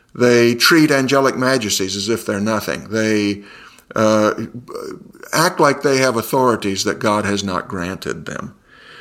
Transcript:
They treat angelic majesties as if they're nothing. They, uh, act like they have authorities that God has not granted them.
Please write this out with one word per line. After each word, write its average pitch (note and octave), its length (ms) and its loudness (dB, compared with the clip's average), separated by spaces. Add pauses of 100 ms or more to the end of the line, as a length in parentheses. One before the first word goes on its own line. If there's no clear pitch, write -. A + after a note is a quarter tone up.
(140)
They A#2+ 400 4
treat D#3 360 4
angelic C3+ 460 2
majesties G#2+ 600 -2
as G2+ 140 -4
if A2 160 -2
they're G#2 140 -2
nothing. G2+ 500 -4
They, G#2 540 0 (520)
uh, G#2+ 380 4 (960)
act E3+ 280 0
like C#3 200 2
they C#3 180 2
have C3 180 2
authorities A2 680 0
that G2 140 -2
God G#2 260 0
has G2+ 180 -2
not F#2+ 260 -4
granted F#2 580 -8
them. - 280 -12 (460)